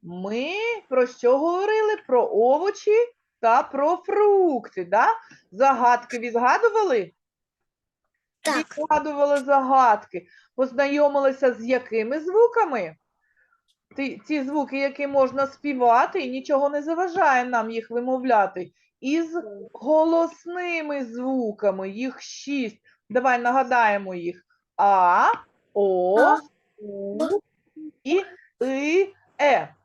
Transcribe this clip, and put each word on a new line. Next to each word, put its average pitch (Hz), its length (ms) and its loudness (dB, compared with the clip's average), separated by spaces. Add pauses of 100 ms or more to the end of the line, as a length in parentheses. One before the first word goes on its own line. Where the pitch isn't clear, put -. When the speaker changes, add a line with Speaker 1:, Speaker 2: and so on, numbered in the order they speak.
Speaker 1:
Ми 190 440 -8 (420)
про 254 180 2
що 254 300 2
говорили? 415 600 0 (100)
Про 240 240 2
овочі 311 640 2 (440)
та 240 240 4
про 294 340 0
фрукти, 381 880 0
да? 208 220 2 (440)
Загадки 240 680 2
відгадували? 247 920 0 (1300)
Speaker 2:
Так. 311 360 -4
Speaker 1:
Відгадували 294 600 0
загадки. 262 880 2 (280)
Познайомилися 277 960 0
з 220 120 -12
якими 240 540 -2
звуками? 359 760 0 (1000)
Ти-, 269 320 -8
ці 294 160 -4
звуки, 277 360 -4
які 277 280 -4
можна 269 400 0
співати, 269 720 2
і 262 120 -6
нічого 269 380 -2
не 294 120 -4
заважає 320 640 0
нам 226 260 -4
їх 226 200 -8
вимовляти. 233 800 -2 (280)
Із 320 380 -4 (360)
голосними 330 1300 -2
звуками, 220 840 -4
їх 240 320 -10
шість. 262 560 -8 (320)
Давай 247 300 0
нагадаємо 240 760 0
їх. 175 300 -10 (320)
А, 196 540 4 (420)
О, 190 460 2
Speaker 2:
А. 302 180 6 (400)
Speaker 1:
У, 202 400 -12 (840)
І, 349 200 -2 (380)
І, 294 520 -2 (280)
Е. 240 440 2